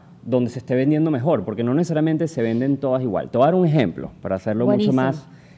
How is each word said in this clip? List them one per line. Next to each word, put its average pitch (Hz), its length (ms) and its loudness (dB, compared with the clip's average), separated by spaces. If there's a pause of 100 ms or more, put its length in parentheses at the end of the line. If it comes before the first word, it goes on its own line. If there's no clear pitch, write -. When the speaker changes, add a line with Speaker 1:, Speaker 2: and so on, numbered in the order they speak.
(260)
Speaker 1:
donde 123 240 0
se 123 80 -10
esté 127 160 -4
vendiendo 151 360 2
mejor", 131 340 0
porque 110 200 -4
no 120 80 0
necesariamente 160 560 0
se 131 140 -4
venden 120 340 0
todas 131 260 -2
igual. 90 280 -4
Te 117 80 -2
voy 127 60 6
a - 20 6
dar 165 80 4
un 185 120 2
ejemplo 135 440 0 (100)
para 95 160 -4
hacerlo 110 300 -2
Speaker 2:
Buenísimo. - 260 2
Speaker 1:
mucho 131 140 2
más. 143 220 -6 (300)